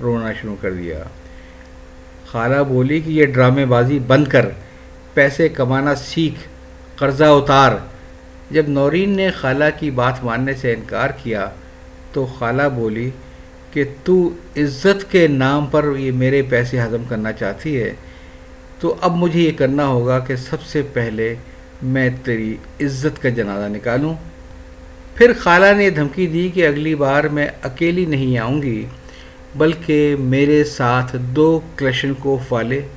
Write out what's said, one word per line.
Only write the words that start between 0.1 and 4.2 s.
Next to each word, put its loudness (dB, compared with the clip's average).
شروع -8
کر -4
دیا۔ -8
خالہ 0
بولی 0
کہ -6
یہ 6
ڈرامے 4
بازی 2
بند 4